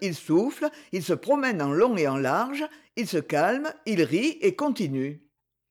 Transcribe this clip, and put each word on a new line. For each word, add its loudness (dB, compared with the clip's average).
il -2
souffle, 0
il -4
se 0
promène 0
en 0
long 4
et 2
en 0
large, -2
il -2
se -2
calme, 0
il 2
rit 0
et 4
continue. « -2